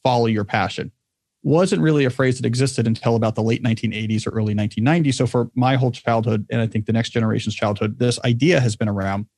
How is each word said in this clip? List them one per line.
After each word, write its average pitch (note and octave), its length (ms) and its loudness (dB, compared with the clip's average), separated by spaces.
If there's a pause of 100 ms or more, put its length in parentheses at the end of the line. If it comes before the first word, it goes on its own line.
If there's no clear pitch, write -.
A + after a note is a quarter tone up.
"Follow A#2 240 2
your G#2+ 160 0
passion," G2 480 -2 (500)
wasn't E3+ 400 2
really D3+ 240 4
a B2 60 0
phrase B2+ 260 0
that B2+ 80 -6
existed B2 400 0
until A2+ 300 0
about A2 180 0
the A2 80 -4
late A2+ 220 0
nineteen A2+ 300 -2
eighties G#2+ 340 -2
or - 20 -2
early A2 240 -2
nineteen G#2 300 -2
nineties. D3 340 2
So C3 80 2
for A#2+ 300 0
my B2+ 200 2
whole B2+ 160 2
childhood, A2+ 600 -2
and A#2+ 100 0
I A2 60 0
think G#2+ 180 -4
the A2+ 80 -2
next A2+ 160 0
generation's A2 460 -2
childhood, G#2 420 -2
this A#2+ 260 0
idea C3 360 2
has A2+ 160 0
been A2 120 -4
around. G2 380 -2 (120)